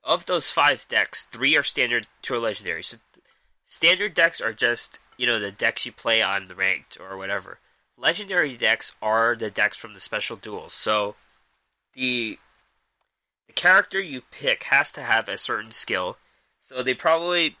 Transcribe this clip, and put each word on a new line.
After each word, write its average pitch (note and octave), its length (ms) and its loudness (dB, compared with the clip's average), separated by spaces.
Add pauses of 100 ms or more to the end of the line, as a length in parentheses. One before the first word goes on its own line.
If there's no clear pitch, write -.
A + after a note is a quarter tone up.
of E3+ 220 0
those F3 260 0
five C#3+ 360 2
decks, - 380 -2
three C3 300 0
are D3 60 4
standard, A#2+ 460 -2 (160)
two C3+ 100 -4
are A#2+ 60 0
legendary. G2 420 -4
So - 160 -8 (720)
standard F3+ 480 0
decks E3+ 260 2
are A2+ 120 -2
just, - 440 -2 (180)
you B2 120 -2
know, A#2 100 2
the G2+ 140 -4
decks A2+ 340 -2
you A#2 60 -12
play A2+ 300 0
on F#2+ 260 0
the F2+ 80 -16
ranked F#2+ 420 -2
or F#2+ 200 -12
whatever. F#2+ 420 -6 (380)
Legendary E3+ 580 0
decks A2+ 460 0
are A2+ 340 4
the A2+ 160 -4
decks G#2 240 0
from G#2+ 180 -14
the G2 60 -18
special G#2+ 380 -4
duels. G2+ 340 -12
So G#2+ 440 0 (800)
the, B2 460 -4 (1040)
the - 80 -20
character F#3+ 460 4
you D3 220 -8 (100)
pick C3 320 -2
has C#3 300 2
to C#3 100 -10
have A2+ 240 2
a G2 100 -4
certain A2+ 340 -4
skill. F#2 460 -2 (440)
So C3 200 -10
they B2+ 120 0
probably E3 680 2